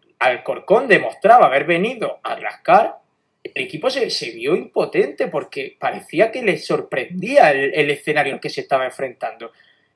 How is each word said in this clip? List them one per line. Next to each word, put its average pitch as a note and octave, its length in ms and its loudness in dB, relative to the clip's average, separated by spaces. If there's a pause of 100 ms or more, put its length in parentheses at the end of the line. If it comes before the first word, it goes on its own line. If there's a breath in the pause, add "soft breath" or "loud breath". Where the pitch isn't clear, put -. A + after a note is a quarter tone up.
(200)
Alcorcón B2+ 680 0
demostraba G3 600 4
haber C#3 180 2
venido F#3 580 -4
a A#2 120 -6
rascar, - 640 2 (440)
el - 200 -8
equipo D#3 260 -6
se, B3+ 200 -2
se A#2+ 220 -8
vio A#2+ 240 -4
impotente A#3+ 720 -4
porque - 500 -8
parecía F3+ 540 -2
que B3+ 120 -8
le F3+ 140 0
sorprendía F#3 920 2
el, C#3 220 0
el D3 160 0
escenario C#3+ 440 -2
al A#2+ 60 -12
que D3+ 100 -8
se C#3 120 -8
estaba C3 240 -2
enfrentando. - 640 -10 (440)